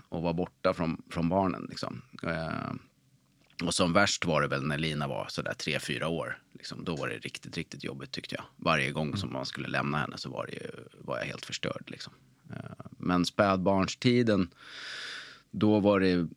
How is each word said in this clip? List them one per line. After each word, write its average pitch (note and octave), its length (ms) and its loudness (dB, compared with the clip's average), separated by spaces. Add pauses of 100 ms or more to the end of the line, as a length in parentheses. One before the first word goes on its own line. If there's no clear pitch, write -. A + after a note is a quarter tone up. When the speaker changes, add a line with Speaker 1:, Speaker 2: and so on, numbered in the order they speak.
Speaker 1:
att F2 140 -4
vara E2+ 100 2
borta F2+ 400 0
från, E2 360 -2
från E2 200 0
barnen, F#2 400 2
liksom. - 320 -8 (220)
Eh, D#2+ 500 -4 (920)
och E2+ 80 0
som E2+ 200 4
värst G2+ 320 4
var D2+ 160 4
det C#2+ 60 4
väl C#2+ 200 -2
när D2 100 0
Lina D2+ 300 -2
var G#1+ 220 -4
sådär - 240 -4
tre, C#2+ 260 -4
fyra C#2+ 280 -4
år. D#2+ 320 -4 (140)
Liksom, - 300 -12
då E2+ 120 -4
var C#2+ 120 -4
det - 100 -6
riktigt, - 400 -12
riktigt - 260 -8
jobbigt, C#2 280 -10
tyckte - 240 -8
jag. - 80 -8 (120)
Varje D2 360 2
gång D2+ 160 -2
Speaker 2:
Mm. C2+ 100 -4
Speaker 1:
som C2+ 160 -6
man C2 120 -6
skulle C2+ 220 -8
lämna C2+ 300 0
henne - 200 -4
så - 120 -10
var - 160 -6
det - 80 -12
ju, - 160 -10 (300)
var B1 180 -4
jag - 80 -4
helt - 200 -10
förstörd, - 420 -6
liksom. - 260 -12 (360)
Eh, - 360 -12 (120)
men F2+ 280 2
spädbarnstiden, G2 1200 4 (1000)
då G#2+ 280 6
var G2+ 200 8
det, F2+ 360 4